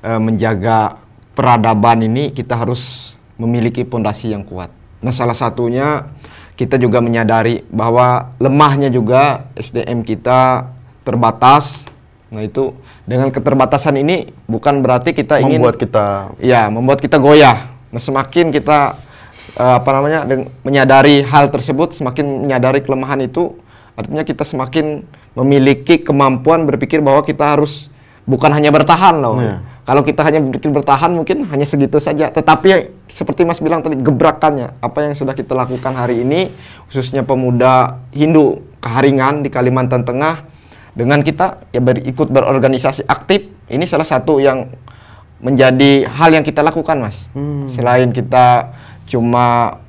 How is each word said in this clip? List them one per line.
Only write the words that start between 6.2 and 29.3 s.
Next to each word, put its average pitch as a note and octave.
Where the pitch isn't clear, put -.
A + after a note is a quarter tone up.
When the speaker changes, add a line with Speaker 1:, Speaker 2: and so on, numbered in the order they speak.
Speaker 1:
kita C3
juga B2
menyadari A2+
bahwa A#2+
lemahnya C#3
juga B2+
S -
D A#2
M A#2
kita B2+
terbatas. B2
Nah, G#2+
itu B2+
dengan B2+
keterbatasan C3+
ini D#3
bukan C3
berarti B2+
kita C#3+
ingin C3+
Speaker 2:
Membuat A#2+
kita G2+
Speaker 1:
ya, A#2
membuat B2+
kita D3+
goyah. C#3
Nah, A#2
semakin C3+
kita, C#3+
eh, B2+
apa C3
namanya, C#3+
deng-, C3
menyadari C3+
hal C#3+
tersebut, C#3+
semakin C3+
menyadari C3
kelemahan C3
itu, E3
artinya D3
kita -
semakin D3
memiliki C#3
kemampuan C#3
berpikir C3+
bahwa C#3
kita D3
harus -
bukan C3+
hanya D3
bertahan E3+
loh. B2+